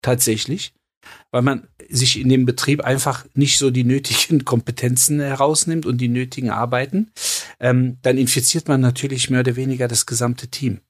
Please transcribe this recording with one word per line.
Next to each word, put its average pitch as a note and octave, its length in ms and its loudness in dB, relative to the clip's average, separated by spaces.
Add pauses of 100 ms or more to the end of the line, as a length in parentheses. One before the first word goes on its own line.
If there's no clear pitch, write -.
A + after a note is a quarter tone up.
tatsächlich, B2+ 680 -2 (580)
weil B2 120 0
man C3+ 260 0 (200)
sich B2+ 320 0
in C3 80 0
dem C3 180 4
Betrieb C#3+ 360 0
einfach C3 520 -2
nicht C#3 240 2
so C#3 120 2
die B2 140 0
nötigen C3+ 600 0
<laughs> - 0 -
Kompetenzen B2 760 0
herausnimmt D3+ 680 0
und B2 120 0
die B2 100 0
nötigen B2+ 420 -2
Arbeiten, B2+ 600 -2 (500)
ähm, B2+ 420 2
dann C3 160 4
infiziert C3 500 0
man C#3 120 4
natürlich B2+ 500 0
mehr B2+ 100 4
oder B2 160 0
weniger B2+ 320 -2
das A#2 180 -2
gesamte A#2+ 420 -2
Team. A#2+ 420 -4